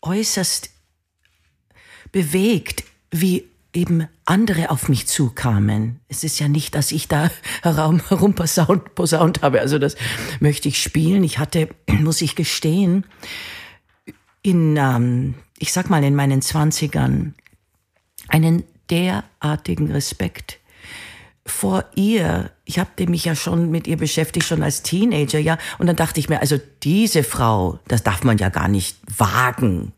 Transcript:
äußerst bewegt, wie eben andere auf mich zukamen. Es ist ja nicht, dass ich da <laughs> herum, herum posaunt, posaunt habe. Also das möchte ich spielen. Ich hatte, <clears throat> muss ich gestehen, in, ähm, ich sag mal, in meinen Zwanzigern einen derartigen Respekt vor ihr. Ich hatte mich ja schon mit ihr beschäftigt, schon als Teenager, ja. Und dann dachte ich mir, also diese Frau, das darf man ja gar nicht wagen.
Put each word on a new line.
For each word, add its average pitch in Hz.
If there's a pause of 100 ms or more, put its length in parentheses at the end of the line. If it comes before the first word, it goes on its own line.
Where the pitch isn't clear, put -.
äußerst 196 (1400)
bewegt, 185 (300)
wie 180 (280)
eben 170 (160)
andere 185
auf -
mich 127
zukamen. 110
Es -
ist 156
ja 147
nicht, 147
dass 147
ich 156
da 156 (160)
<laughs> -
herum, 156
herum 190
posaunt, 170
posaunt 165
habe. -
Also 139
das 143 (460)
möchte 147
ich -
spielen. 180
Ich 165
hatte, 156 (180)
<clears throat> -
muss 156
ich 156
gestehen, 180 (1400)
in, 165
ähm, 127 (260)
ich -
sag 180
mal, 160
in 143
meinen 139
Zwanzigern 151 (880)
einen 165 (260)
derartigen 160
Respekt - (880)
vor - (100)
ihr. 180 (120)
Ich -
hatte -
mich 170
ja 165
schon 170
mit 165
ihr 165
beschäftigt, 160
schon 160
als 143
Teenager, 156
ja. 160 (200)
Und 175
dann 170
dachte 160
ich 143
mir, 156
also 147 (280)
diese 175
Frau, 98
das 117
darf 95
man 113
ja 92
gar 87
nicht 95 (180)
wagen. 113